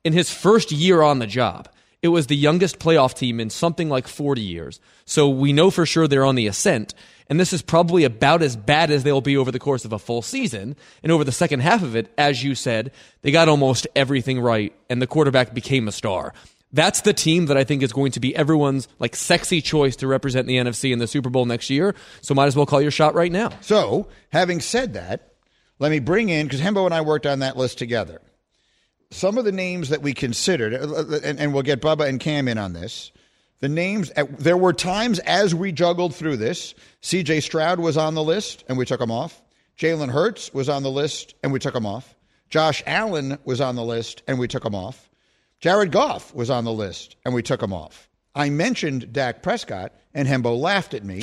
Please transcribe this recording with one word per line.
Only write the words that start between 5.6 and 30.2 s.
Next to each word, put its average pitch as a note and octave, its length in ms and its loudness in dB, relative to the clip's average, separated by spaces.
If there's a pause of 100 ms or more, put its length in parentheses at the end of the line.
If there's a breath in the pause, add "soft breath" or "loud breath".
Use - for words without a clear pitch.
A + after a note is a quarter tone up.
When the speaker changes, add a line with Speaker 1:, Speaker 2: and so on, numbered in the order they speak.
Speaker 1:
for F3 120 2
sure D#3+ 220 2
they're C#3 180 4
on C3+ 120 4
the A2+ 100 2
ascent, A2 480 -2 (340 soft breath)
and D#3 120 2
this F3+ 120 0
is D#3+ 80 -2
probably E3+ 440 4
about C#3 360 4
as C3+ 140 0
bad D3 380 2
as C#3 100 2
they'll C3+ 180 2
be C#3 160 0
over B2+ 140 2
the B2 80 -4
course C3+ 260 -2
of A2 80 -10
a G#2 60 -2
full A#2 240 -4
season. C3+ 540 -6 (260 soft breath)
And D#3 80 0
over D#3+ 140 4
the C3+ 80 -2
second D3+ 260 0
half F#3+ 240 2
of A#2 140 -4
it, A2+ 200 -4
as C#3+ 280 0
you C#3 100 -2
said, A#2 380 -4 (300 soft breath)
they C#3 100 0
got E3 160 6
almost C#3 480 4
everything C3 440 0
right, A2+ 320 0 (160)
and B2 140 -2
the B2 60 0
quarterback C3 460 2
became A#2+ 340 -2
a G2 40 -6
star. F#2+ 400 -4 (400 soft breath)
That's E3+ 300 2
the G#3 100 4
team E3 340 2
that C#3 100 2
I C3+ 60 4
think C3+ 220 0
is C3 80 -2
going C#3 200 0
to A#2+ 80 -8
be B2+ 140 -2
everyone's, C#3+ 540 2 (100)
like, A#2+ 160 -4
sexy - 460 0
choice C#3 360 0
to C3 120 -4
represent B2+ 400 0
the B2+ 100 2
N B2 80 0
F A#2+ 80 -2
C C3 160 -2
in A#2+ 80 0
the A#2 80 -2
Super B2+ 240 -4
Bowl B2 160 2
next A#2 240 -4
year, F3 240 0 (260 loud breath)
so - 140 -4
might C#3 120 4
as C3+ 100 2
well C#3+ 100 4
call C#3+ 160 4
your D3 80 0
shot D3+ 240 2
right E3+ 160 2
now. G#3 200 -2 (100)
Speaker 2:
So, F3 480 0 (220 soft breath)
having F3 300 0
said A#3 340 -4
that, F#2 400 -10 (440)
let D3 140 0
me D#3 80 2
bring F#3 300 0
in, D3+ 180 -2
'cause C3+ 120 -4
Hembo G3 240 0
and F3 80 2
I D#3+ 100 0
worked D3+ 240 0
on C#3 120 0
that C3+ 180 -4
list C3 220 -2
together, G#2+ 420 -4 (920)
some G3+ 260 -2
of B3 60 0
the G3+ 80 0
names F3+ 380 -6
that D3 120 -2
we C#3+ 120 -2
considered, A#2+ 600 -2